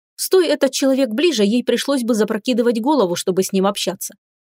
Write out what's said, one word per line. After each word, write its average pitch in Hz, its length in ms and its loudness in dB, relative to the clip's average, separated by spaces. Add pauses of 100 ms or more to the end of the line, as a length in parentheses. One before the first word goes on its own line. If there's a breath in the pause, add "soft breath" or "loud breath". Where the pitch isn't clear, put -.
(160)
Стой 370 320 2
этот 277 240 2
человек 269 380 0
ближе, 240 340 0
ей 226 200 2
пришлось 247 400 -2
бы 226 100 0
запрокидывать 220 680 0
голову, 226 360 0
чтобы 185 280 -2
с - 80 -10
ним 190 160 2
общаться. - 460 -6 (280)